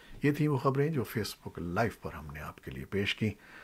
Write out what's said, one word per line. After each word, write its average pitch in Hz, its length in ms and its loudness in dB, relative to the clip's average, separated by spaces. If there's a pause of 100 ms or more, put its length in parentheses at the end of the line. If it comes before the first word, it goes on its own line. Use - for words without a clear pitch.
(260)
ये 143 80 6
थी 151 140 4
वो 143 100 4
खबरें 139 360 2
जो 127 100 0
Facebook - 560 -6
लाइव 90 440 0
पर 80 100 -6
हमने 73 260 -10
आपके - 320 -10
लिए 65 140 -8
पेश 101 280 0
की। 107 240 0 (260)